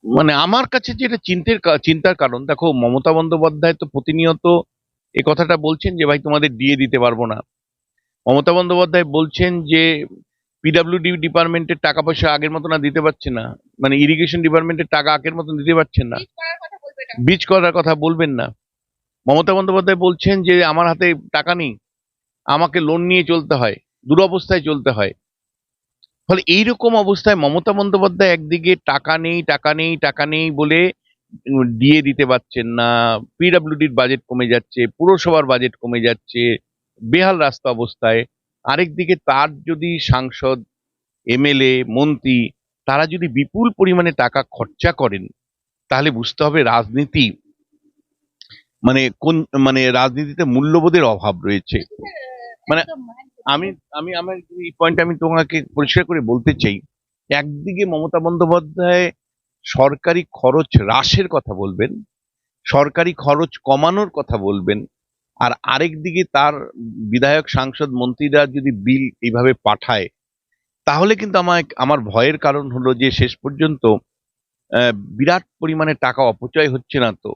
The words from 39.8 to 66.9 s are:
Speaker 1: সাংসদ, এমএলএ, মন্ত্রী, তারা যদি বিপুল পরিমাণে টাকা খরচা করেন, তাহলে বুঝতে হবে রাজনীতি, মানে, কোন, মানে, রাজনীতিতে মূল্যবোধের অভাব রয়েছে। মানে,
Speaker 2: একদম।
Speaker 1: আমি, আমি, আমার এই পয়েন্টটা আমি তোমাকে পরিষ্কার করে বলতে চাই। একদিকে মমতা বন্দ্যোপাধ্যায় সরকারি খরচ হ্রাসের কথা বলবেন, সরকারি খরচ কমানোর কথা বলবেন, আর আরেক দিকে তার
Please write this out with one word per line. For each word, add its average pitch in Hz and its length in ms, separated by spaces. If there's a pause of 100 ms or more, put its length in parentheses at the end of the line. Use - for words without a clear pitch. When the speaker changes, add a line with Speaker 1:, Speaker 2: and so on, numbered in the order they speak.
Speaker 1:
সাংসদ, 131 640 (640)
এমএলএ, 131 560
মন্ত্রী, 127 680 (360)
তারা 147 220
যদি 170 200
বিপুল 143 500
পরিমাণে 180 340
টাকা 131 400
খরচা 139 400
করেন, 101 360 (600)
তাহলে 139 220
বুঝতে 117 320
হবে 151 200
রাজনীতি, 117 680 (1500)
মানে, 131 260 (100)
কোন, 160 260 (140)
মানে, 131 320
রাজনীতিতে 139 520
মূল্যবোধের 156 600
অভাব 104 400
রয়েছে। 101 360 (880)
মানে, 165 120
Speaker 2:
একদম। 262 440 (220)
Speaker 1:
আমি, 151 200 (240)
আমি, 156 240
আমার 180 200 (300)
এই 170 120
পয়েন্টটা 165 280
আমি 170 180
তোমাকে 165 340 (180)
পরিষ্কার 147 300
করে 165 160 (100)
বলতে 120 220
চাই। 101 240 (520)
একদিকে 147 560
মমতা 165 340
বন্দ্যোপাধ্যায় 170 840 (600)
সরকারি 143 560 (100)
খরচ 139 380 (120)
হ্রাসের 131 460
কথা 131 260
বলবেন, 98 380 (760)
সরকারি 147 480
খরচ 143 380 (120)
কমানোর 170 460
কথা 135 280
বলবেন, 101 420 (600)
আর 123 120 (120)
আরেক 151 380
দিকে 170 200 (120)
তার 147 200 (560)